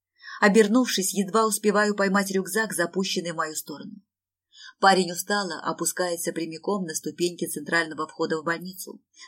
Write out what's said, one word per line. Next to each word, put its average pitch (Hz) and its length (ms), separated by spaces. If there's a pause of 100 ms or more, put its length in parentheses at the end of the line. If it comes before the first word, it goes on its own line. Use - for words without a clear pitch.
(400)
Обернувшись, 208 760
едва 202 320
успеваю 208 480
поймать 196 380
рюкзак, 196 400
запущенный 175 600
в 156 40
мою 156 180
сторону. - 380 (880)
Парень 185 320
устало 180 480
опускается 170 720
прямиком 165 520
на 160 100
ступеньки 170 520
центрального 156 640
входа 160 320
в 156 40
больницу, 170 560 (280)